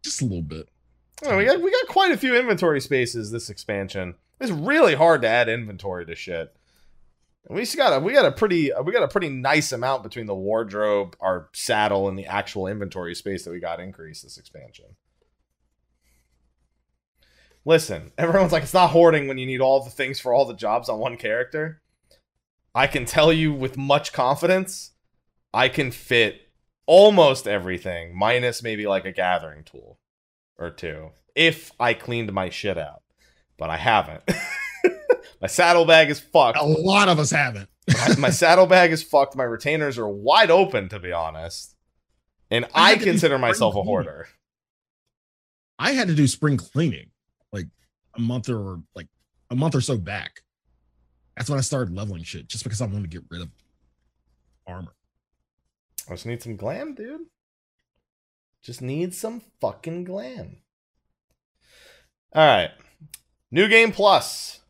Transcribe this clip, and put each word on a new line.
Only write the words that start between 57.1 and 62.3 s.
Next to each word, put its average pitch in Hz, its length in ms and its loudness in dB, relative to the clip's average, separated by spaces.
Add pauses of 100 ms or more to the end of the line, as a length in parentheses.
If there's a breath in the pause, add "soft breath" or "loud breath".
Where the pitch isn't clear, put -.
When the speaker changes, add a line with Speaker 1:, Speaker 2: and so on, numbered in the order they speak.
Speaker 2:
Just 120 180 -18
need 156 340 -8
some 226 280 -10 (180)
fucking 165 440 -8
glam. 208 540 -14 (1800 soft breath)